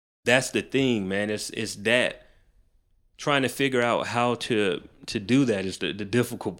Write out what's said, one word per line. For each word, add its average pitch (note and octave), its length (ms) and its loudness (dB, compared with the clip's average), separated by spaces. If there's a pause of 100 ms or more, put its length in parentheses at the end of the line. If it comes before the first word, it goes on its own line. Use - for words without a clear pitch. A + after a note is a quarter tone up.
(240)
that's B2+ 280 4
the G#2+ 100 0
thing, B2 480 0
man. G2+ 200 -2
It's, G#2 200 -6
it's - 260 -6
that. A2 500 0 (920)
Trying C#3+ 240 0
to B2 80 0
figure C3 320 0
out A#2 260 0
how A#2+ 280 0
to, G#2 460 0 (260)
to A2+ 120 -6
do B2 240 2
that G2 220 0
is F2+ 140 -6
the, E2+ 120 -2
the G2+ 140 -8
difficult A2 540 -2